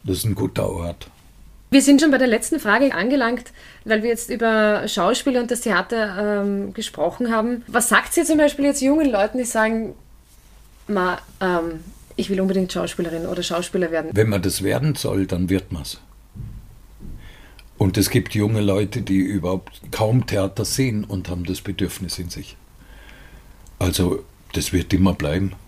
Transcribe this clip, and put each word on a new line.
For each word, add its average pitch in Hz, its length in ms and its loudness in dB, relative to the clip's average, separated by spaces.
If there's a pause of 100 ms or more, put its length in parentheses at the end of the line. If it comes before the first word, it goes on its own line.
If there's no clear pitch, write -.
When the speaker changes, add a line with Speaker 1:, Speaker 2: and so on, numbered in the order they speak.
Speaker 1:
das 92 140 -2
ist - 60 -6
ein 104 100 0
guter 104 360 -2
Ort. 85 380 -8 (640)
Speaker 2:
Wir 269 100 8
sind 277 180 8
schon 311 100 4
bei 262 80 4
der 254 80 4
letzten 240 320 0
Frage 240 360 2
angelangt, 240 580 0 (320)
weil 220 180 0
wir 240 80 0
jetzt 226 180 -4
über 220 600 2
Schauspiel 233 500 0
und 240 140 -2
das 233 80 -2
Theater, 208 840 0
ähm, 202 320 -4
gesprochen 220 580 -2
haben. 233 360 0
Was 233 200 0
sagt - 280 2
ihr 330 80 4
zum 302 140 4
Beispiel 294 260 4
jetzt 277 180 2
jungen 285 260 4
Leuten, 214 300 0
die 247 60 -2
sagen, 226 500 0 (920)
Ma, 185 300 0 (220)
ähm, 170 400 0 (400)
"Ich 180 80 -4
will 190 120 0
unbedingt 190 300 0
Schauspielerin 170 560 -4
oder 175 160 -4
Schauspieler 175 480 -2
werden"? 160 220 -2
Speaker 1:
Wenn 110 160 4
man 101 140 0
das 95 200 -2
werden 123 320 0
soll, 98 320 -2
dann 90 220 -2
wird 92 240 0
man's. - 260 -10 (1800)
Und 95 180 2
es 101 140 2
gibt - 240 0
junge 107 260 2
Leute, 98 400 0
die 98 160 0
überhaupt 92 640 -2 (100)
kaum 117 360 2
Theater 98 400 -2
sehen 113 380 -2
und 92 260 -6
haben 87 140 -6
das 92 180 -6
Bedürfnis 92 560 -6
in 85 100 -8
sich. - 300 -12 (1200)
Also, 90 440 0 (300)
das - 220 -4
wird 85 180 0
immer 92 220 4
bleiben. 87 380 -2 (160)